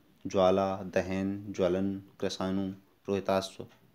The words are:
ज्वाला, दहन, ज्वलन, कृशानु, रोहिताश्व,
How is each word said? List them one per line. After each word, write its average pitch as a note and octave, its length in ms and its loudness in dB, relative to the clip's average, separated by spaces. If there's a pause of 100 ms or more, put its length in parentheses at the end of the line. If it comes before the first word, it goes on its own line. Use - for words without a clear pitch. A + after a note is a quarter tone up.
(280)
ज्वाला, F#2+ 560 4
दहन, F#2+ 720 -2
ज्वलन, F#2+ 500 0 (160)
कृशानु, F#2+ 520 -2 (380)
रोहिताश्व, F#2+ 580 -2 (280)